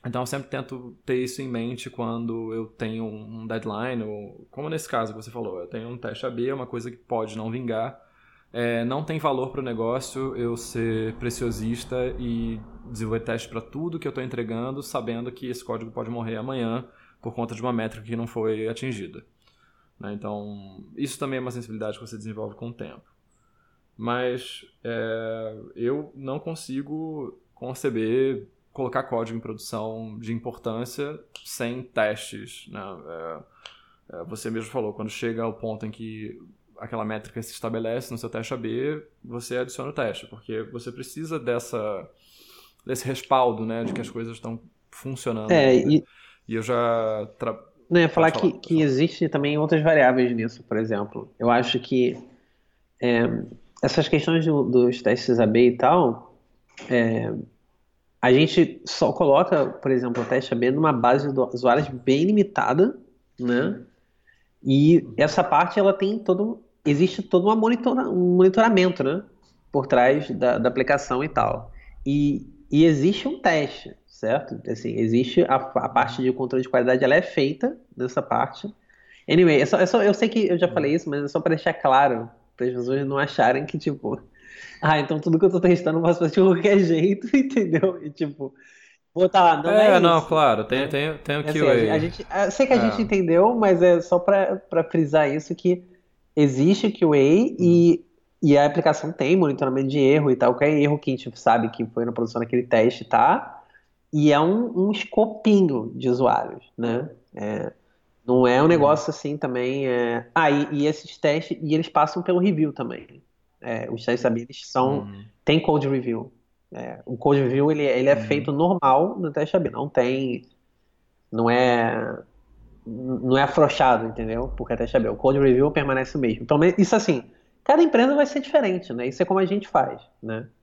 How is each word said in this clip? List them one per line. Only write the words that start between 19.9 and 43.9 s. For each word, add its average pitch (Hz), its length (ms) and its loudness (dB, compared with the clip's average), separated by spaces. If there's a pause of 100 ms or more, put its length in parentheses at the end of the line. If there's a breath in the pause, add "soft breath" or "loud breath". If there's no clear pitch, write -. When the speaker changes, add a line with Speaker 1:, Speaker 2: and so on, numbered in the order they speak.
Speaker 1:
né? 104 140 -12
Então, 104 720 -12 (100)
isso 135 240 -8
também 135 200 -6
é - 20 -6
uma 127 100 -8
sensibilidade 110 480 -10
que 113 80 -20
você 110 120 -16
desenvolve 107 360 -12
com 117 140 -14
o 120 60 -14
tempo. - 300 -16 (920)
Mas, 123 680 -6 (180)
é, 113 720 -8 (180)
eu 143 400 -6
não 135 240 -10
consigo 151 1000 -10 (140)
conceber 127 920 -4 (220)
colocar 131 340 -6
código 117 340 -6
em - 20 -8
produção 110 760 -10
de 113 120 -10
importância 120 880 -8 (240)
sem 123 400 -8
testes, 107 880 -6
né? 104 120 -14 (260)
É, 82 300 -12 (800 soft breath)
é, 85 80 -12
você 110 260 -12
mesmo 113 200 -8
falou, 110 220 -6
quando 107 160 -10
chega 113 340 -8
ao 113 120 -6
ponto 110 320 -10
em 107 40 -8
que 110 480 -14 (400)
aquela 110 260 -10
métrica 107 360 -10
se - 120 -14
estabelece 113 580 -8
no 117 80 -10
seu 117 100 -12
teste 117 260 -10
A - 20 -10
B, 127 500 -8 (160)
você 120 360 -10
adiciona 127 320 -8
o - 20 -16
teste, 117 340 -6
porque 110 380 -12
você 117 260 -14
precisa 156 480 -12
dessa, 117 720 -6 (760 soft breath)
desse - 220 -8
respaldo, 127 580 0
né, 113 200 -6
de 107 80 -6